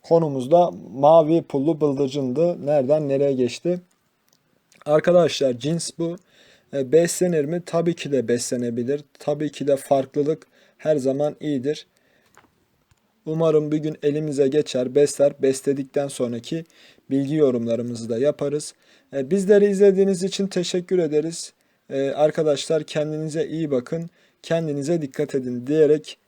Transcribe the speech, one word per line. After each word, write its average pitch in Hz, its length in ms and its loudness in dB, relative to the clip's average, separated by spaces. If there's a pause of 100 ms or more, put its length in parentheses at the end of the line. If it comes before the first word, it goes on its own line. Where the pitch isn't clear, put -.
Konumuz 143 480 0
da 175 200 6 (240)
mavi 156 480 6
pullu 147 380 -2
bıldırcındı. 139 840 -2
Nereden 147 420 0
nereye 139 240 2
geçti? 131 480 -2 (1040)
Arkadaşlar 151 720 2
cins 160 400 -4
bu. 170 180 -6 (580)
E, 131 180 -2
beslenir 170 520 2
mi? 170 220 -4
Tabii 170 280 0
ki - 180 -6
de 117 160 0
beslenebilir. 123 760 -2 (140)
Tabii 147 340 -4
ki 139 140 -6
de 139 100 4
farklılık 143 680 -2 (320)
her 156 180 0
zaman 135 440 -2
iyidir. 143 460 -4 (1400)
Umarım 156 460 2
bir 151 60 0
gün 156 240 -6
elimize 147 460 0
geçer, 131 460 -2
besler. 143 380 2 (100)
Besledikten 139 680 -2
sonraki 127 560 -6 (460)
bilgi 139 240 -2
yorumlarımızı 117 760 0
da 113 100 -4
yaparız. 143 560 -2 (380)
E, 135 180 -6
bizleri 202 360 4
izlediğiniz 196 560 4
için 196 240 -4
teşekkür 180 520 -2
ederiz. 156 540 -2 (380)
E, 135 200 -2
arkadaşlar 151 720 0
kendinize 156 640 -4
iyi 156 240 -6
bakın, 165 400 -4 (320)
kendinize 160 600 -2
dikkat 143 320 -6
edin 123 320 -4
diyerek 151 600 2